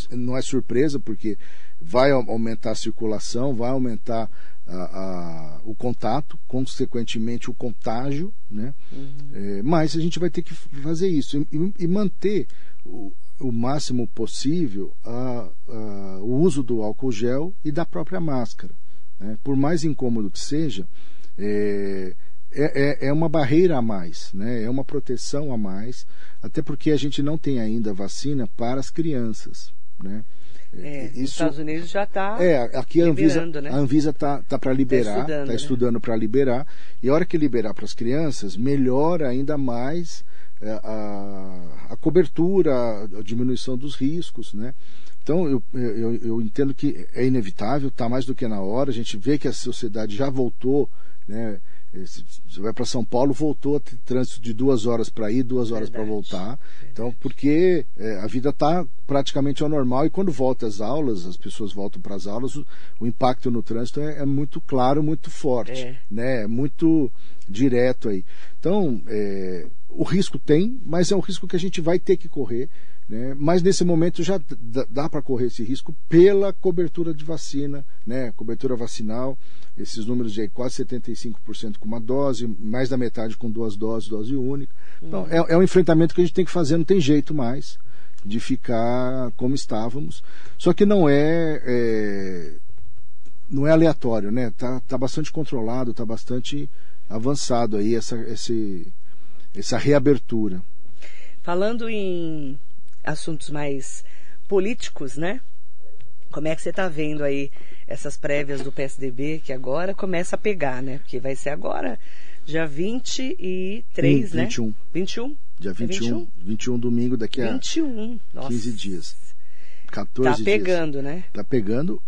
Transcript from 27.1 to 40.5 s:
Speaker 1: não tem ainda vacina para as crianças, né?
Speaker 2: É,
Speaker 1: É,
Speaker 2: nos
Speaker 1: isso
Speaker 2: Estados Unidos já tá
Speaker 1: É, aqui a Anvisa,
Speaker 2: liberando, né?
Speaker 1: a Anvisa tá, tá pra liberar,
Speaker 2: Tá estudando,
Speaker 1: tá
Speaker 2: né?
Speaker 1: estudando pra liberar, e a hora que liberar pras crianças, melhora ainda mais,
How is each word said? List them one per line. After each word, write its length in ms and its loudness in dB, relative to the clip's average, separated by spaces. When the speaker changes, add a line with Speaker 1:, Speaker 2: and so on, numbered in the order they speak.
Speaker 1:
não 160 0
tem 220 0
ainda 340 0
vacina 520 0
para 240 0
as 100 0
crianças, 840 0
né? 220 0
Speaker 2:
É, 320 -2
Speaker 1:
É, 40 -2
Speaker 2:
nos 80 -2
Speaker 1:
isso 160 0
Speaker 2:
Estados 260 0
Unidos 300 -2
já 160 -2
tá 380 -2
Speaker 1:
É, 340 2
aqui 240 0
a 60 4
Anvisa, 340 2
Speaker 2:
liberando, 220 -2
né? 80 -2
Speaker 1:
a 60 -2
Anvisa 360 2
tá, 300 -2
tá 160 0
pra 140 0
liberar, 420 2
Speaker 2:
Tá 60 0
estudando, 260 -2
Speaker 1:
tá 60 -2
Speaker 2:
né? 40 0
Speaker 1:
estudando 440 0
pra 160 0
liberar, 500 0
e 60 0
a 60 4
hora 100 2
que 140 0
liberar 340 0
pras 220 -2
crianças, 640 0
melhora 720 0
ainda 280 0
mais, 680 -2